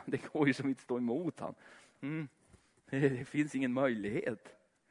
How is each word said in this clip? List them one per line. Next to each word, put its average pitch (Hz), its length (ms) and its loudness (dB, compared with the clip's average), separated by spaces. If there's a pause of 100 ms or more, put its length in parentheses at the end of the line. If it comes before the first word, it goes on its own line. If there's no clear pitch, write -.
<laughs> - 40 -14
Det - 280 -4
går 151 140 4
ju 131 60 6
som - 160 -2
inte 131 120 -2
stå 123 160 -2
emot 123 420 -2
han. - 160 -8 (460)
Mm. 151 320 -4
<laughs> - 560 -20
Det, 139 200 4
det 123 160 -4
finns 147 300 0
ingen 131 180 0
möjlighet. 117 840 0 (340)